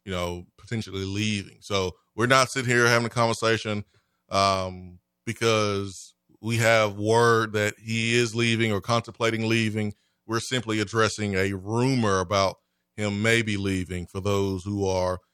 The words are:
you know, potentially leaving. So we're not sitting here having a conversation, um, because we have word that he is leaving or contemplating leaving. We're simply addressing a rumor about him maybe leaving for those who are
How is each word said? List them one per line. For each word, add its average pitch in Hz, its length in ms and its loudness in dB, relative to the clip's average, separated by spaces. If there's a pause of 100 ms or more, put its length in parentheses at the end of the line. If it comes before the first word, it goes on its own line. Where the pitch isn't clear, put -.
you 95 80 -12
know, 90 340 -6 (120)
potentially 98 460 -8
leaving. 101 560 -4
So 95 360 -2 (180)
we're 113 120 2
not 131 240 4
sitting 123 200 -4
here 120 160 6
having 117 200 4
a 110 40 -4
conversation, 113 760 0 (460)
um, 92 680 -2 (260)
because 104 920 -2 (260)
we 113 180 -4
have 110 400 4
word 113 540 4
that 104 260 0
he 113 380 -2
is 117 180 0
leaving 113 380 0
or 98 80 -2
contemplating 113 680 -2
leaving. 107 460 -2 (320)
We're 113 140 -2
simply 110 400 -4
addressing 107 540 0
a 98 180 0
rumor 110 680 0
about 95 360 0 (400)
him 104 260 -2
maybe 113 340 2
leaving 92 500 -4
for 98 140 -10
those 98 440 0
who 101 220 -2
are 92 340 0 (140)